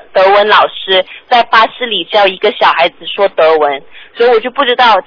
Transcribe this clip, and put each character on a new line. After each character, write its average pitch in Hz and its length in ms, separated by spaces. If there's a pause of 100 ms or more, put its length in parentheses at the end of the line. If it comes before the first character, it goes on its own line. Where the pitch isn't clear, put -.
(120)
德 190 220
文 208 140
老 180 200
师 - 380 (240)
在 240 140
巴 226 240
士 - 180
里 202 200
教 208 200
一 190 120
个 208 160
小 180 180
孩 165 180
子 - 60 (200)
说 196 120
德 160 300
文， 143 260 (320)
所 233 100
以 247 60
我 226 80
就 247 100
不 277 160
知 240 100
道 233 320